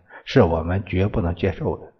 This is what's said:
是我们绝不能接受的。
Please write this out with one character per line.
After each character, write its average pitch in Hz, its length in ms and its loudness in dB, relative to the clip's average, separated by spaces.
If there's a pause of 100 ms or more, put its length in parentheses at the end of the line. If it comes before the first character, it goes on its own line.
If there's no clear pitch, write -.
(260)
是 123 180 4
我 82 180 2
们 92 240 -2
绝 92 220 0
不 107 140 -2
能 85 120 0
接 92 180 -2
受 90 260 -4
的。 - 60 -20 (160)